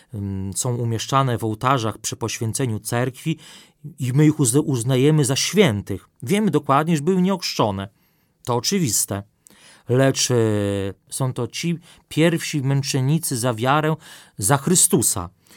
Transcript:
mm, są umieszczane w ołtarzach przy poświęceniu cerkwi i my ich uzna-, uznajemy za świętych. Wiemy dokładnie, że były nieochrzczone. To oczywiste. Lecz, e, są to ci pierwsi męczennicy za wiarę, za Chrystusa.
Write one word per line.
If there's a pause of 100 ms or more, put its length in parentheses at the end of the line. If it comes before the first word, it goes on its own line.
(140)
mm,
są
umieszczane
w
ołtarzach
przy
poświęceniu
cerkwi (600)
i
my
ich
uzna-,
uznajemy
za
świętych. (140)
Wiemy
dokładnie,
że
były
nieochrzczone. (540)
To
oczywiste. (640)
Lecz,
e, (760)
są
to
ci (280)
pierwsi
męczennicy
za
wiarę, (420)
za
Chrystusa. (280)